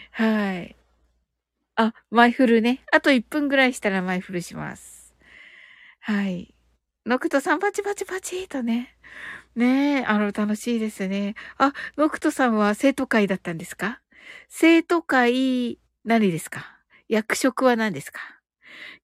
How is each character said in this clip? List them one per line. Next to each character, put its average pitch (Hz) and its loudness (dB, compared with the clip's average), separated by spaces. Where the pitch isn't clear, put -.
は 214 0
い。 - -14
あ、 220 2
マ 233 6
イ 240 2
フ 262 4
ル 226 4
ね。 247 -2
あ 311 6
と 311 2
一 254 4
分 294 -4
ぐ 277 2
ら 269 4
い 254 0
し - -12
た 208 -2
ら 190 -2
マ 185 -2
イ 180 -2
フ 190 -14
ル 175 -4
し - -16
ま 151 -10
す。 - -20
は 202 -2
い。 180 -8
ノ 247 0
ク 330 -4
ト 277 2
さ 330 -2
ん、 - -6
パ 403 -2
チ 403 -4
パ 403 -4
チ 392 -8
パ 381 -8
チ 370 -10
と 269 -6
ね。 233 -4
ね 262 2
え、 - -6
あ 208 0
の、 208 0
楽 208 -2
し 240 -4
い - -2
で 220 -4
す 190 -8
ね。 202 -4
あ、 269 2
ノ 302 2
ク - -6
ト 311 0
さ 269 0
ん 220 2
は 208 2
生 277 2
徒 262 -4
会 214 2
だ 185 -2
っ - -12
た - -8
ん 165 -8
で 165 -10
す - -16
か？ 196 -8
生 330 4
徒 339 0
会、 254 0
何 214 4
で 165 -4
す - -10
か？ - -14
役 214 -2
職 262 -2
は 247 4
何 220 -2
で 139 -8
す - -16
か？ - -16